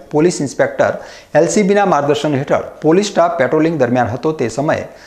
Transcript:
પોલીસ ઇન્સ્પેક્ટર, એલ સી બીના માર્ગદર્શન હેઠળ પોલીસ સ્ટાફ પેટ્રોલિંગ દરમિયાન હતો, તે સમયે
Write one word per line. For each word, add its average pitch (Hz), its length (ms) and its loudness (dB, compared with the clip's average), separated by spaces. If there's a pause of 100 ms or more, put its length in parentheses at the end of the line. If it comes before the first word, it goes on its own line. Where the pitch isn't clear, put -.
(120)
પોલીસ 160 300 2
ઇન્સ્પેક્ટર, 131 520 -2 (420)
એલ - 120 4
સી 214 160 2
બીના 202 220 2
માર્ગદર્શન 147 500 0
હેઠળ 135 280 -2 (180)
પોલીસ 175 260 2
સ્ટાફ 175 300 0
પેટ્રોલિંગ 156 420 0
દરમિયાન 123 280 0
હતો, 131 240 -4
તે 135 180 -4
સમયે 143 380 -4 (200)